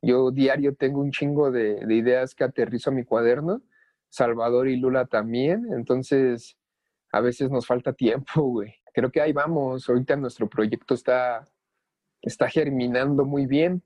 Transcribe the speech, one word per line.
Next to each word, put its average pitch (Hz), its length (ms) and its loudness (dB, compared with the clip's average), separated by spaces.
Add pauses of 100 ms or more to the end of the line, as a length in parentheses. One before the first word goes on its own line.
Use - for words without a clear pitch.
Yo 127 300 2
diario 139 440 2
tengo 139 260 0
un 143 100 -2
chingo 147 400 0
de, 107 340 0
de 110 80 2
ideas 123 420 2
que 139 100 -2
aterrizo 120 440 -2
a 135 40 -2
mi 127 100 -2
cuaderno. 127 580 0 (480)
Salvador 120 600 0
y 127 80 0
Lula 127 300 0
también. 127 680 -2
Entonces, 127 840 -2 (540)
a - 80 0
veces 123 320 0
nos 127 160 -2
falta 123 240 -2
tiempo, 131 500 0
güey. 120 320 -2 (200)
Creo 127 180 0
que 160 80 0
ahí 151 140 2
vamos. 143 560 -2
Ahorita 127 260 2
nuestro 123 340 -6
proyecto 110 440 -2
está, 123 520 -2 (760)
está - 260 -2
germinando 135 760 0
muy 143 200 -2
bien. 160 400 0